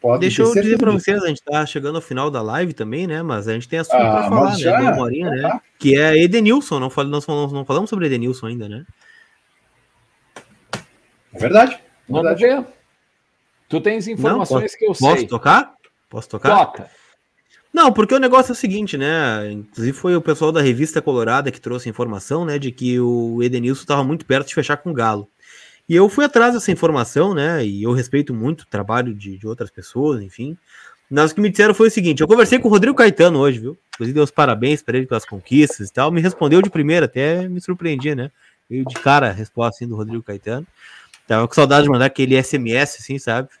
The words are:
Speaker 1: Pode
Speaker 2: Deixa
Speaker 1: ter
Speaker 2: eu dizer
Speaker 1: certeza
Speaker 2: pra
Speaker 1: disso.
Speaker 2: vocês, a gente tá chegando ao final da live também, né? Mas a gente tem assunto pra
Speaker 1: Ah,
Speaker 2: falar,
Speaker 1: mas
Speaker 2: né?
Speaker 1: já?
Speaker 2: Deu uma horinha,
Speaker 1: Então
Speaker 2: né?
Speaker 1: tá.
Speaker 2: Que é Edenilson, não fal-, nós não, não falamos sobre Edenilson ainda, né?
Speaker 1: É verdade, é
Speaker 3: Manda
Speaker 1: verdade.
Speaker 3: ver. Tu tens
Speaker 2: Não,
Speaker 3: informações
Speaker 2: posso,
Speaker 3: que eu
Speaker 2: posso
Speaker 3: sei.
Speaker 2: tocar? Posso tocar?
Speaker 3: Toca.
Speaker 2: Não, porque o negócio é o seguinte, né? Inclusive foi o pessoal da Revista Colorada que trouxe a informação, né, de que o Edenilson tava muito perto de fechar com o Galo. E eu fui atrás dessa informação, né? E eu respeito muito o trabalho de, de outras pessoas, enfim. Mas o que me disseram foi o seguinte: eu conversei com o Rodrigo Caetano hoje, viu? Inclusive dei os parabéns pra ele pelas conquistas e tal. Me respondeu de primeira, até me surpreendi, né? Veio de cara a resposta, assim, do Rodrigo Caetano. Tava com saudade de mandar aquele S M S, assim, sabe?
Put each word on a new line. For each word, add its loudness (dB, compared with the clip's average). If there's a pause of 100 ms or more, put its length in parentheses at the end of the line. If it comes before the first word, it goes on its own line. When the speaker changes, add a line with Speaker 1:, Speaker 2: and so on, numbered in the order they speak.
Speaker 1:
Pode 0
Speaker 2:
Deixa -2
Speaker 1:
ter 2
Speaker 2:
eu 4
dizer 2
Speaker 1:
certeza 2
Speaker 2:
pra 2
Speaker 1:
disso. -2
Speaker 2:
vocês, -2
a -2
gente -6
tá -2
chegando -6
ao -6
final -6
da -6
live -4
também, -8
né? -6
Mas -6
a -2
gente -8
tem -4
assunto 0
pra 2
Speaker 1:
Ah, -2
Speaker 2:
falar, 4
Speaker 1:
mas -2
Speaker 2:
né? -4
Speaker 1:
já? 2
Speaker 2:
Deu 2
uma -2
horinha, -4
Speaker 1:
Então -4
Speaker 2:
né? -4
Speaker 1:
tá. -6 (160)
Speaker 2:
Que 4
é 4
Edenilson, 2
não -4
fal-, -4
nós -4
não, -4
não -8
falamos -2
sobre -4
Edenilson -4
ainda, -10
né? -14 (2500)
Speaker 1:
É -18
verdade, 4
é -16
Speaker 3:
Manda 0
Speaker 1:
verdade. 2
Speaker 3:
ver. -12 (1000)
Tu -4
tens -2
Speaker 2:
Não, -6
Speaker 3:
informações 0 (100)
Speaker 2:
posso, -20
Speaker 3:
que -2
eu 2
Speaker 2:
posso 4
Speaker 3:
sei. -2
Speaker 2:
tocar? 2 (360)
Posso -14
tocar? 2
Speaker 3:
Toca. 0 (840)
Speaker 2:
Não, 6
porque 2
o 6
negócio 4
é -4
o -12
seguinte, -4
né? -2
Inclusive -8
foi 0
o 2
pessoal 0
da 0
Revista 0
Colorada 0
que -14
trouxe -8
a -8
informação, -6
né, -4
de -6
que -4
o -2
Edenilson -2
tava 0
muito -6
perto 0
de -14
fechar -2
com -10
o -6
Galo. -2 (640)
E 2
eu 6
fui 0
atrás 4
dessa -2
informação, 0
né? -2
E -6
eu 0
respeito -2
muito -6
o -20
trabalho -4
de, -16
de -14
outras -10
pessoas, -4
enfim. -14 (540)
Mas 2
o -16
que -2
me 2
disseram 4
foi 6
o 4
seguinte: 0
eu 0
conversei 6
com 2
o 4
Rodrigo 4
Caetano 6
hoje, 2
viu? -10 (180)
Inclusive -6
dei 4
os 0
parabéns 0
pra -4
ele -2
pelas -4
conquistas 0
e -18
tal. 0
Me 0
respondeu 2
de 0
primeira, 0
até -2
me -8
surpreendi, -6
né? -8 (380)
Veio -6
de -12
cara 2
a -2
resposta, -4
assim, -12
do -8
Rodrigo -8
Caetano. -10 (600)
Tava -2
com -12
saudade 6
de 2
mandar 2
aquele 2
S 0
M -2
S, -2
assim, -10
sabe? -4 (120)